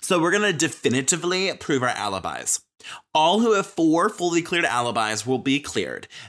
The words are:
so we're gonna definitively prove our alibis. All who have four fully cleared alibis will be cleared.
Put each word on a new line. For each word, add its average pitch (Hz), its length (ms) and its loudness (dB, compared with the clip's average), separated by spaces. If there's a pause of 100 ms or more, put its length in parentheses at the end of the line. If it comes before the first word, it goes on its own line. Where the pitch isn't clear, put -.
so 180 180 0
we're 170 120 2
gonna 208 200 2
definitively 170 1000 0
prove 139 280 -2
our 123 80 0
alibis. 87 720 -4 (540)
All 165 260 4
who 226 140 4
have 190 120 2
four 165 440 2
fully 170 320 0
cleared 170 240 0
alibis 113 600 0
will 127 120 0
be 135 240 0
cleared. - 480 -6 (200)